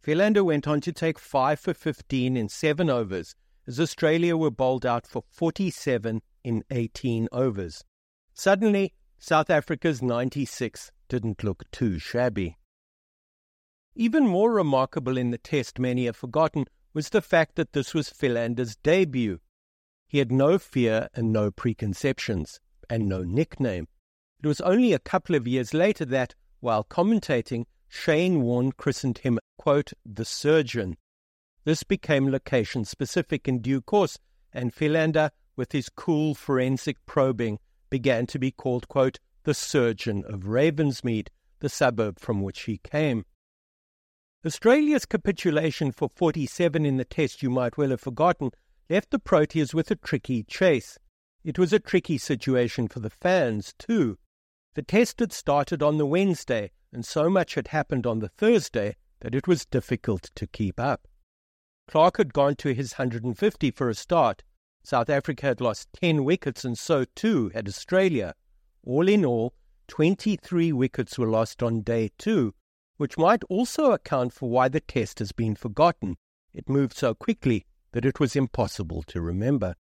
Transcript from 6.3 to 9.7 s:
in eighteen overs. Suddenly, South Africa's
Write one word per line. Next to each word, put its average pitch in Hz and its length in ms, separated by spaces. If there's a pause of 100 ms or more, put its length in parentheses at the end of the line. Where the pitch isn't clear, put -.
in 113 280
eighteen 117 600
overs. 98 520 (500)
Suddenly, 196 600 (260)
South 156 300
Africa's 151 520